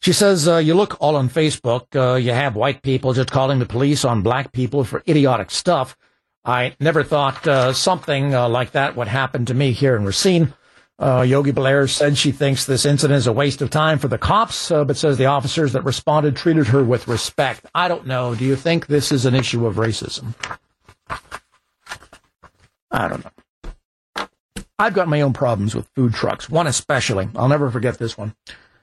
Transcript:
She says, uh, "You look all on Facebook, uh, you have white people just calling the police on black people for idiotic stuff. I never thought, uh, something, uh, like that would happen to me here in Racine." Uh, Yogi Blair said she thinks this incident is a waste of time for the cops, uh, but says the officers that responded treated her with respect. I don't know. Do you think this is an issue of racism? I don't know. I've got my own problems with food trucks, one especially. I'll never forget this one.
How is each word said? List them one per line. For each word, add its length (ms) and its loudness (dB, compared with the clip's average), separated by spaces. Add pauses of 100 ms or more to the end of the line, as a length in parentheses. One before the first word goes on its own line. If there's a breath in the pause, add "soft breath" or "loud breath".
She 120 2
says, 340 2
uh, 100 4
"You 180 2
look 240 0
all 160 2
on 140 2
Facebook, 680 -2
uh, 200 2
you 160 0
have 240 0
white 280 -2
people 300 0
just 180 -2
calling 260 2
the 80 0
police 400 0
on 160 0
black 300 0
people 320 -2
for 240 -6
idiotic 420 2
stuff. 480 -2 (480)
I 340 -2
never 240 2
thought, 440 -2
uh, 260 2
something, 640 0
uh, 140 2
like 240 -2
that 220 0
would 120 -4
happen 380 -2
to 100 -2
me 160 0
here 240 2
in 100 -2
Racine." 480 2 (460 soft breath)
Uh, 280 2
Yogi 240 2
Blair 360 2
said 300 0
she 140 0
thinks 340 -2
this 200 0
incident 320 2
is 80 2
a 80 2
waste 300 -2
of 80 -2
time 260 2
for 100 -4
the 100 -2
cops, 520 0
uh, 140 2
but 120 -2
says 220 0
the 80 2
officers 480 0
that 100 -2
responded 520 0
treated 320 2
her 160 4
with 240 0
respect. 680 -4
I 140 0
don't 180 -4
know. 300 -4
Do 100 -2
you 100 2
think 300 0
this 260 0
is 140 2
an 80 4
issue 320 0
of 120 -2
racism? 580 -4 (2500)
I 160 -2
don't 180 -8
know. 1000 -16 (520)
I've 160 0
got 140 0
my 140 2
own 120 2
problems 400 -2
with 220 -8
food 180 2
trucks, 340 -4
one 200 0
especially. 680 -2
I'll 140 2
never 220 2
forget 260 -2
this 180 -6
one. 200 -10 (480 loud breath)